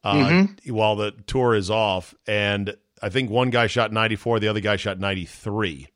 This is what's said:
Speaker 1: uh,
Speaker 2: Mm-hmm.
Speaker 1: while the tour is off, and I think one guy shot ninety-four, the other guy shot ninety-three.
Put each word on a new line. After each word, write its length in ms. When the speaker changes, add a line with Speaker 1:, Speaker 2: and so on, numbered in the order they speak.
Speaker 1:
uh, 120
Speaker 2:
Mm-hmm. 600
Speaker 1:
while 220
the 160
tour 280
is 160
off, 440
and 480
I 80
think 200
one 200
guy 160
shot 260
ninety-four, 480
the 80
other 120
guy 160
shot 220
ninety-three. 960